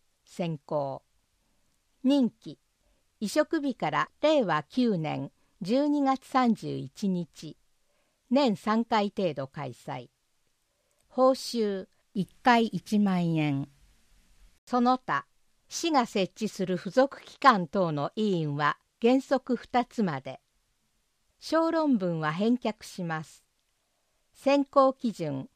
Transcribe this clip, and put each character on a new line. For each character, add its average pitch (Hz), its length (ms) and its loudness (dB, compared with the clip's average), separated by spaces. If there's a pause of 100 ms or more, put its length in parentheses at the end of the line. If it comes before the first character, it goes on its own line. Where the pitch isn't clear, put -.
(260)
選 170 400 -6
考。 139 380 -6 (960)
任 262 280 2
期、 - 280 -18 (600)
移 208 80 -6
植 302 320 0
日 277 160 -4
か 156 160 -4
ら - 180 -2 (120)
令 294 240 2
和 151 180 -2
九 240 320 -2
年 143 380 -6 (280)
十 254 280 0
二 294 120 0
月 269 240 0
三 247 300 2
十 143 220 -8
一 139 320 -6
日。 175 480 -8 (720)
年 247 260 2
三 220 300 -2
回 208 240 0
程 180 240 -4
度 135 140 -8
開 135 260 -12
催。 131 340 -14 (1000)
報 262 220 4
酬、 208 560 -2 (260)
一 185 140 -2 (140)
回 233 240 6
一 208 320 -4
万 180 380 2
円。 143 340 -2 (960)
そ 247 160 0
の 254 160 4
他、 - 300 -6 (420)
市 330 220 -4
が 254 160 2
設 190 240 -2
置 214 180 -6
す 190 160 -8
る 185 100 -2
付 175 140 -6
属 - 340 2
機 - 140 -20
関 208 300 4
等 180 240 -2
の 147 240 -4
委 214 160 0
員 151 240 -2
は 147 240 0 (200)
原 254 220 2
則 254 340 -2
二 247 300 -2
つ - 160 -6
ま 156 180 -2
で。 131 220 -14 (960)
小 330 300 0
論 302 280 2
文 175 220 -2
は 156 140 -2
返 220 240 0
却 - 260 -6
し - 200 -12
ま 160 200 -6
す。 - 200 -20 (880)
選 277 320 2
考 269 280 4
基 233 180 -6
準、 143 440 -8